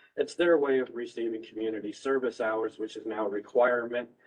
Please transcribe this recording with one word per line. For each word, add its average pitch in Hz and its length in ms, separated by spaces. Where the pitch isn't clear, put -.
It's - 160
their 170 240
way 135 220
of 120 120
receiving 117 500
community 107 520
service 127 480
hours, 110 360
which 110 180
is 110 100
now 110 180
a 101 60
requirement 120 800